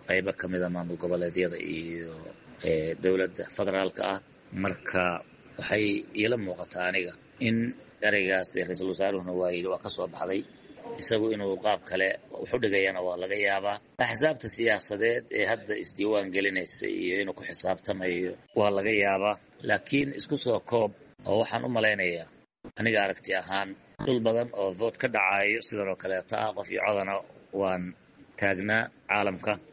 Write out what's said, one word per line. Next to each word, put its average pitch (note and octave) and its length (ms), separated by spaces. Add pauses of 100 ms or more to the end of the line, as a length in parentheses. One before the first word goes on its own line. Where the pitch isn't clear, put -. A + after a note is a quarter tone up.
qaybo F#2 280
ka - 140
mid F2+ 140
ah F2+ 80
maamul F2 280
goboleedyada F2 600 (100)
iyo, E2 440 (480)
ee, E2 360
dowladda F#2 520
federaalka F#2+ 580
ah. G2 140 (300)
Marka F#2 560 (460)
waxay G#2+ 340 (260)
iila A2+ 260
muuqataa F2+ 500
aniga F#2 260 (240)
in A2+ 200 (400)
ereygaas F#2+ 520
dee F#2 140
ra'iisul F2+ 260
wasaaruhuna F#2 440
waa F2+ 180
yidhi, F2+ 180
waa F2+ 120
ka G#2 80
soo F#2 180
baxday. F2+ 340 (500)
Isagu A2 400
inuu G2+ 260
qaab G2+ 240
kale F#2+ 260 (200)
wax - 220
u B2 100
dhigayana F#2+ 420
waa F2+ 160
laga F#2 180
yaabaa. G2+ 420 (180)
Axsaabta B2 540
siyaasadeed A2+ 800
ee G#2+ 180
hadda G2+ 300
isdiiwaan G2+ 560
gelinaysa F#2+ 600
iyo F2+ 260
inuu G2 160
ku - 100
xisaabtamayo F#2 880 (220)
waa G#2 160
laga G2+ 220
yaabaa. G2+ 440 (240)
Laakiin C#3 540
isku - 240
soo A2+ 220
koob A2 320 (320)
oo G2 160
waxaan A#2 260
u B2+ 40
malaynayaa G2 580 (480)
aniga A2 260
aragti F#2+ 320
ahaan F#2+ 360 (300)
dhul B2+ 220
badan A#2 300
oo G2 200
vote A2 260
ka C3 100
dhacayo G2+ 540
sidan G2+ 280
oo F#2 60
kaleeta F#2+ 420
ah, A2 160
qof G2 160
iyo F#2+ 140
codana G2 300 (360)
waan F#2 340 (520)
taagnaa G2+ 480 (220)
caalamka. G2+ 460 (220)